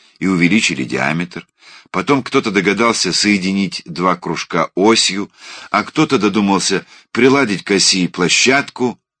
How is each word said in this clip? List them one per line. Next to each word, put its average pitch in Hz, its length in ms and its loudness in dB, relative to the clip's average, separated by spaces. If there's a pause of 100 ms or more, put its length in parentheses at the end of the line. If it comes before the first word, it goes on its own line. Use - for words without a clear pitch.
(180)
и 87 80 -4
увеличили 87 580 0
диаметр. 78 640 -6 (460)
Потом 139 300 0
кто-то 131 280 -2
догадался 98 600 0
соединить 98 720 0
два 87 320 -2
кружка 82 580 -4
осью, 101 560 0 (400)
а 104 140 0
кто-то 147 340 0
додумался 98 680 0 (260)
приладить 123 520 2
к 98 80 -2
оси 92 360 2
площадку, 123 880 0 (220)